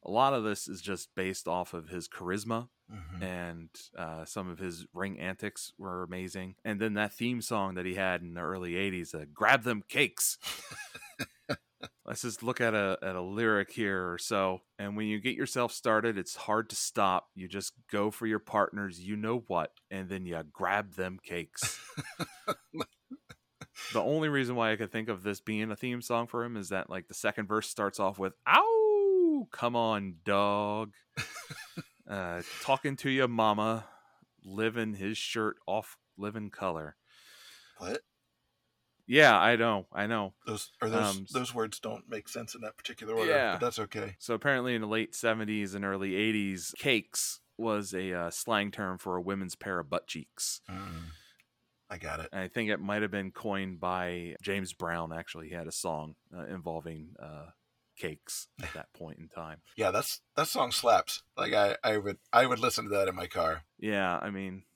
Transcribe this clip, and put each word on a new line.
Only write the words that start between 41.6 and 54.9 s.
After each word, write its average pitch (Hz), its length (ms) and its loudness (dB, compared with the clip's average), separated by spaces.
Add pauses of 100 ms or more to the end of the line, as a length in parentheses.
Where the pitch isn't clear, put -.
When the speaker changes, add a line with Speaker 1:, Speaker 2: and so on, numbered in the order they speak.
Speaker 2:
don't 110 300 -8
make 107 180 -8
sense - 280 -10
in 123 60 -14
that 107 140 -10
particular 214 400 -6
order, 113 160 4
Speaker 1:
Yeah. 127 220 4
Speaker 2:
but 87 80 -2
that's 120 180 0
okay. 104 400 -6
Speaker 1:
So - 140 -2
apparently 127 420 2
in 110 60 0
the 107 60 -4
late 110 280 0
seventies 107 600 0
and 101 100 -2
early 98 280 -2
eighties, 101 640 0
cakes - 600 0 (180)
was 104 360 -2
a, 92 200 -2
uh, 87 180 -2
slang 104 400 0
term 92 260 -4
for 90 180 -2
a 90 60 0
woman's 95 340 -4
pair 92 240 -4
of 78 100 -8
butt 87 160 -2
cheeks. - 540 -8 (100)
Speaker 2:
Mm. 87 420 -10 (800)
I 104 80 -10
got 78 220 -6
it. 82 140 -8
Speaker 1:
And 95 80 -4
I 92 80 -4
think 110 200 -2
it 92 120 0
might 104 200 0
have 104 100 0
been 98 200 -4
coined 98 480 -4
by 90 640 -4
James 98 320 -4
Brown, 85 400 -4